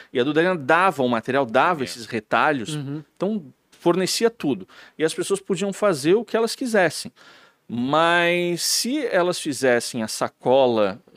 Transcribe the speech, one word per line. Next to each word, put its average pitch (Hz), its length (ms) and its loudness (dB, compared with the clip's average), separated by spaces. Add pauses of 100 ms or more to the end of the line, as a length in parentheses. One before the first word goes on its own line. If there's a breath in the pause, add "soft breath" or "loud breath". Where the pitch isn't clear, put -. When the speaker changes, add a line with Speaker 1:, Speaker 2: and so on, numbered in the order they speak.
(120)
Speaker 1:
E 131 80 -2
a 120 40 2
Dudalina 160 320 2
dava 160 480 2
o 127 60 2
material, 123 360 0
dava 139 360 2
Speaker 2:
É. 120 40 -2
Speaker 1:
esses 117 220 -14
retalhos, 127 680 -2
Speaker 3:
Uhum. 147 280 -8 (120)
Speaker 1:
então 196 300 -4 (260)
fornecia 185 580 0
tudo. 120 380 -4 (300 loud breath)
E 147 60 -2
as 156 100 0
pessoas 185 260 -2
podiam 196 320 -4
fazer 175 440 2
o 233 100 0
que - 100 -8
elas 226 200 0
quisessem. 214 560 -2 (560 soft breath)
Mas 170 920 0
se 269 460 -4
elas 175 320 0
fizessem 120 640 -2
a 110 40 -6
sacola 120 920 0 (180)